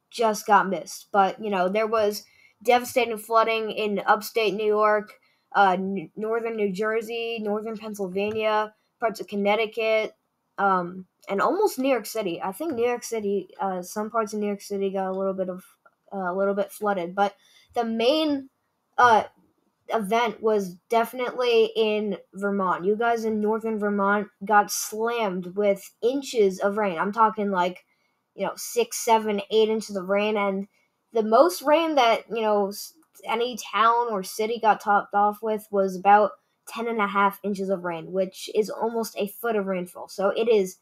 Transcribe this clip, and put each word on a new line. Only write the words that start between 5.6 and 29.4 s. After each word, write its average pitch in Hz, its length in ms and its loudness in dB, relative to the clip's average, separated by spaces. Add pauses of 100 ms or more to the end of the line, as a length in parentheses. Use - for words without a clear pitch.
n-, 190 380 -6
northern 226 400 -4
New 208 160 0
Jersey, 226 680 -4
northern 214 380 -6
Pennsylvania, 214 960 -2 (260)
parts 226 200 -4
of 185 80 -12
Connecticut, 220 880 0 (420)
um, 185 480 0 (240)
and 196 100 -2
almost 311 400 0
New 262 80 0
York 233 200 0
City. 190 340 -6
I 190 100 -4
think 311 220 -8
New 233 120 -2
York 240 180 -2
City, 202 460 -4 (100)
uh, 185 240 -4
some 214 260 -8
parts 220 240 -2
of 214 60 -4
New 208 80 -2
York 202 140 -6
City 196 280 -4
got 190 200 -2
a 190 40 -4
little 190 200 -2
bit 190 160 -4
of, 185 140 -10 (480)
uh, 190 200 -6
a 180 40 -6
little 196 200 0
bit 202 160 -4
flooded, 190 440 -4
but 196 200 0 (380)
the 240 120 0
main, 269 640 0 (480)
uh, 220 260 8 (680)
event 226 520 0
was 202 340 0 (140)
definitely 240 840 2
in 214 420 0 (160)
Vermont. 190 520 -2
You 208 100 2
guys 233 280 0
in 220 160 0
northern 220 380 -2
Vermont 202 520 0 (140)
got 202 280 4
slammed 214 840 -4
with 202 460 0
inches 226 580 0
of 202 180 0
rain. 196 200 -2
I'm 185 140 -2
talking, 208 400 2
like, 180 340 -2 (500)
you 190 100 -4
know, 160 100 -4
six, - 420 -4
seven, 214 440 0 (100)